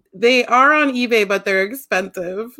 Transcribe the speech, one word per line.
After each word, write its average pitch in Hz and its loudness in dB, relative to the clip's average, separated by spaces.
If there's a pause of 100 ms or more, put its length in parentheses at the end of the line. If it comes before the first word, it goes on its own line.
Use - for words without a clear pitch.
(140)
They 240 2
are 262 4
on 302 2
eBay, 233 0
but 196 -4
they're 190 0
expensive. 196 -6